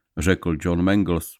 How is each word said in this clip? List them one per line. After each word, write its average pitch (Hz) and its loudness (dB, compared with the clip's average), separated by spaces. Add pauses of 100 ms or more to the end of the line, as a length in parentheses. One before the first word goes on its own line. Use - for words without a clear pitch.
(180)
řekl 87 0
John 87 0
Mangles. 92 0